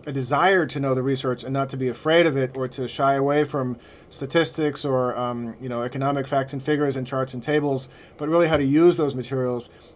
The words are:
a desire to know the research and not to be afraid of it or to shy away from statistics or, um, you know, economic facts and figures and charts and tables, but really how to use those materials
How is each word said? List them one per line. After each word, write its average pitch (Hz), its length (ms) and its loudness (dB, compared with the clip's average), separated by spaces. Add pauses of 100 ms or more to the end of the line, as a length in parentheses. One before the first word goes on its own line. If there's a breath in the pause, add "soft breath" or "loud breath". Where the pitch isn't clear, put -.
a 147 60 -8
desire 147 560 2
to - 120 -6
know 135 140 0
the 127 80 0
research 131 420 -2
and 131 100 -6
not 135 160 -2
to 135 80 -8
be 127 100 -2
afraid 160 400 4
of 139 100 0
it 131 180 -2
or 131 120 -4
to 127 200 -6
shy 139 280 2
away 143 280 2
from 131 340 -4 (340 loud breath)
statistics 151 760 0
or, 127 320 0
um, 120 420 -4
you 127 80 -10
know, 120 140 -4
economic 135 460 -2
facts 135 260 -2
and 131 80 -6
figures 147 340 0
and 127 120 -6
charts 131 260 -4
and 123 80 -8
tables, 147 480 0 (280 loud breath)
but 151 120 -6
really 170 180 4
how 160 100 2
to 143 60 2
use 156 340 6
those 143 180 0
materials 127 560 -4 (240 loud breath)